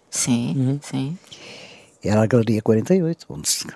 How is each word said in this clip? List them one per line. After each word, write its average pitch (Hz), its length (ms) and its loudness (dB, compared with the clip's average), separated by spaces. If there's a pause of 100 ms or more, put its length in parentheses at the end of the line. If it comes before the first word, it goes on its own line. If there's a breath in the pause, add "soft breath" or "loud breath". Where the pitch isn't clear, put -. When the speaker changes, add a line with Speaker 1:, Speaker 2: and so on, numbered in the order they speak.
Speaker 1:
Sim, 127 480 0
Speaker 2:
Uhum. 135 240 0
Speaker 1:
sim. 135 340 -6 (880 loud breath)
Speaker 3:
Era 107 200 2
a - 20 4
Galeria 110 380 2
quarenta 110 320 4
e 190 80 2
oito, 165 260 -4
onde 151 180 -10
se, - 280 -2